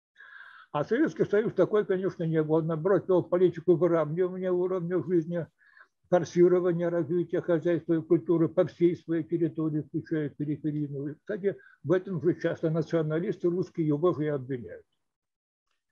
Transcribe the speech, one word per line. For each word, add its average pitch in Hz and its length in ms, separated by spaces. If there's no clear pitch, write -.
А 147 140
Советский 226 400
Союз 208 300
такой, 202 300
конечно, 185 400
не 160 180
был. 156 140
Он, 160 100
наоборот, 165 420
вёл 180 140
политику 175 520
выравнивания 175 800
уровня 180 500
жизни, 170 440
форсирования 175 800
развития 170 500
хозяйства 170 540
и 160 80
культуры 165 460
по 185 160
всей 170 320
своей 160 280
территории, 156 560
включая 151 480
периферийную. 147 840
И, - 20
кстати, 190 420
в 139 100
этом 185 300
же 160 120
часто 165 360
националисты 165 800
русские 175 380
его 151 260
же 147 100
и 151 40
обвиняют. 123 560